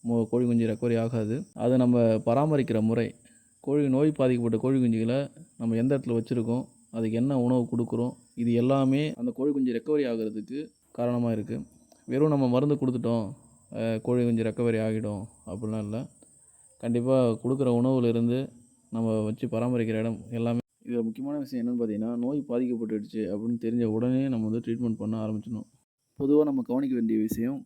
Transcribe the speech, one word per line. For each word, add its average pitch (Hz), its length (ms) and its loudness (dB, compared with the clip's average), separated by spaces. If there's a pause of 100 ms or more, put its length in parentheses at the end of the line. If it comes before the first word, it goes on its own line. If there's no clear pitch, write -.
மு-, 117 240 0
கோழி 123 180 2
குஞ்சு 117 200 2
ரெக்கவரி 113 320 0
ஆகாது. 113 380 -2 (180)
அதை 123 220 2
நம்ம 123 220 4 (260)
பராமரிக்கிற 135 580 2
முறை, 113 240 2 (580)
கோழி, 143 240 2
நோய் 139 240 4
பாதிக்கப்பட்ட 120 460 2
கோழி 131 200 2
குஞ்சுகளை 117 400 2 (400)
நம்ம 117 180 -2
எந்த 120 160 2
இடத்துல 131 260 0
வச்சுருக்கோம், 117 460 -2 (280)
அதுக்கு 113 240 -2
என்ன 131 240 2
உணவு 123 240 2
கொடுக்குறோம், 117 480 -2 (240)
இது 117 160 0
எல்லாமே 135 500 4 (140)
அந்த 120 160 -4
கோழி 135 200 -2
குஞ்சு 131 200 0
ரெக்கவரி 143 340 0
ஆகுறதுக்கு 110 520 -6 (340)
காரணமா 120 400 0
இருக்கு. 110 240 -4 (520)
வெறும் 147 260 4
நம்ம 135 140 2
மருந்து 135 280 2
கொடுத்துட்டோம், 120 480 0 (480)
அ, 110 100 -6 (200)
கோழி 123 220 2
குஞ்சு 113 240 2
ரெக்கவரி 113 320 0
ஆகிடும் 110 440 -2 (220)
அப்படிலாம் 107 380 -6
இல்ல. 104 140 -6 (840)
கண்டிப்பா 120 360 2 (240)
கொடுக்குற 135 320 0
உணவுலேருந்து 120 680 2 (540)
நம்ம 113 300 0
வச்சு 110 240 -4
பராமரிக்கிற 117 520 0
இடம் 113 200 -2 (120)
எல்லாமே. 117 300 -2 (220)
இதுல 120 200 -2
முக்கியமான 113 360 -6
விஷயம் 127 220 -6
என்னன்னு 120 200 -2
பார்த்தீங்கன்னா, 110 360 -2
நோய் 131 320 -2
பாதிக்கப்பட்டுடுச்சு 113 760 -4
அப்படின்னு 110 320 -4
தெரிஞ்ச 117 260 -2
உடனே 117 440 0
நம்ம 113 180 -2
வந்து 110 140 -2
ட்ரீட்மெண்ட் 117 380 -4
பண்ண 107 200 -4
ஆரம்பிச்சிடணும். 107 480 -6 (520)
பொதுவா 143 260 4
நம்ம 139 180 -2
கவனிக்க 127 320 -2
வேண்டிய 113 240 0
விஷயம், 113 480 -2